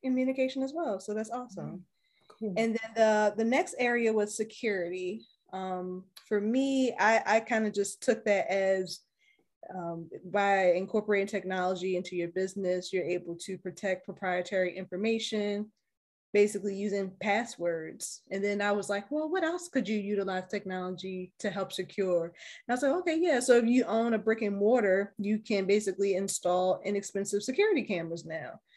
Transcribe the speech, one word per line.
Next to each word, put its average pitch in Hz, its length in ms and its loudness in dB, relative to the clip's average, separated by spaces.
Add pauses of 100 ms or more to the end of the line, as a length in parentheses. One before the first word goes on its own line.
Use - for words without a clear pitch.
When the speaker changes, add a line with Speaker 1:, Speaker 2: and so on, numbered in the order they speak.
Speaker 1:
communication 262 600 0
as 262 100 -4
well. 277 280 -4
So 214 120 -8
that's 220 180 -4
awesome. 196 400 -10
Speaker 2:
Mm, 185 100 -12 (480)
cool. 208 280 -6
Speaker 1:
And 226 220 2
then 226 160 -8
the, 214 420 6
the 220 80 2
next 247 340 2
area 240 320 2
was 208 240 0
security. 190 880 -4 (320)
Um, 185 520 -6 (220)
for 208 140 0
me, 262 580 2
I, 220 280 6
I 220 140 4
kinda 220 300 0
just - 320 -4
took 220 220 2
that 202 260 2
as, 190 500 2 (760)
um, 170 320 -8 (160)
by 196 480 4
incorporating 196 540 0
technology 185 720 -2
into 180 180 -6
your 175 120 -2
business, 185 640 -2
you're 185 140 -2
able 175 380 -4
to 185 160 -8
protect 185 480 -6
proprietary 180 720 -2
information, 208 920 -2 (640)
basically 208 420 4
using 196 460 -2
passwords. 175 1120 -4
And 196 120 -2
then 202 200 0
I 202 100 2
was 202 160 0
like, 202 220 -2
"Well, 302 180 -2
what 359 160 0
else 349 240 -4
could 226 180 0
you 214 120 0
utilize 196 520 -2
technology 185 920 -6
to 208 100 -2
help 190 240 -6
secure?" 185 520 0
And 175 60 -10 (380)
I - 20 2
was 254 100 0
like, 277 180 2
"Okay, 330 200 0
yeah. 320 200 4
So 240 180 6
if 226 80 4
you 240 180 4
own 226 300 2
a 214 40 0
brick 220 220 0
and 202 160 -2
mortar, 202 640 4
you 208 200 0
can 202 280 0
basically 202 480 2
install 185 720 0
inexpensive 202 560 -2
security 320 400 2
cameras 165 420 -4
now." 156 340 -10 (180)